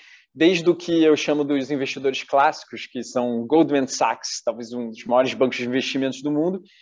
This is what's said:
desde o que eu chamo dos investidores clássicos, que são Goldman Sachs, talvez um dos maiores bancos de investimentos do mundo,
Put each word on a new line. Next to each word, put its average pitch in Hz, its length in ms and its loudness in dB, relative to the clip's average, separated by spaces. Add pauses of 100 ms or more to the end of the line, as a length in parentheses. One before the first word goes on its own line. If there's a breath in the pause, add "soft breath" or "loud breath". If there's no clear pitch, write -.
(340 soft breath)
desde 165 360 4
o 170 60 4
que 165 280 2
eu 156 120 8
chamo 147 280 0
dos 139 260 -2
investidores 135 540 -2
clássicos, 139 640 0
que 120 160 -10
são 120 420 -2
Goldman 139 420 4
Sachs, - 560 -2
talvez 117 300 -6
um 120 160 -6
dos 110 160 -16
maiores 123 280 2
bancos 123 240 0
de 123 80 -4
investimentos 131 580 -2
do 147 80 -2
mundo, 175 300 -2 (200 soft breath)